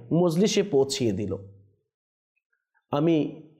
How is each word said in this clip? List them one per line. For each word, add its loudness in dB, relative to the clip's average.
মজলিসে 2
পৌঁছিয়ে 0
দিল। -4
আমি 0